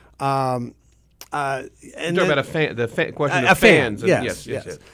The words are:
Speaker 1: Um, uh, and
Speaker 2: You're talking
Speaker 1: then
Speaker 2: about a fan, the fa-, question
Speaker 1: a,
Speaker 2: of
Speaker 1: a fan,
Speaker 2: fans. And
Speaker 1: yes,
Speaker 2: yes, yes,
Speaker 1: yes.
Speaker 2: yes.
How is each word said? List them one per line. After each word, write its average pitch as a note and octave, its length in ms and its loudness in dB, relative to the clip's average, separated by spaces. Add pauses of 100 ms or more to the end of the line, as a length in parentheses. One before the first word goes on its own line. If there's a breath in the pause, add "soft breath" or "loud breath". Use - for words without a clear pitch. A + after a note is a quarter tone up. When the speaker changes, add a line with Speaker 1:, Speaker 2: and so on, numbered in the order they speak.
(200 soft breath)
Speaker 1:
Um, C3 540 -2 (580)
uh, C#3 320 -4 (180)
and - 0 -
Speaker 2:
You're - 100 -20
talking E3+ 220 -6
Speaker 1:
then F3+ 120 2
Speaker 2:
about D3 120 2
a C3 60 -2
fan, D3+ 320 -2
the A#2 100 0
fa-, - 240 -2
question D3+ 340 0
Speaker 1:
a, - 20 4
Speaker 2:
of F#3 60 6
Speaker 1:
a - 40 8
fan, F#3 260 6
Speaker 2:
fans. A2 200 -4
And - 60 0
Speaker 1:
yes, C3+ 160 2
Speaker 2:
yes, G#2 220 -6
yes, C3+ 200 -8
Speaker 1:
yes. - 0 -
Speaker 2:
yes. E2 280 -16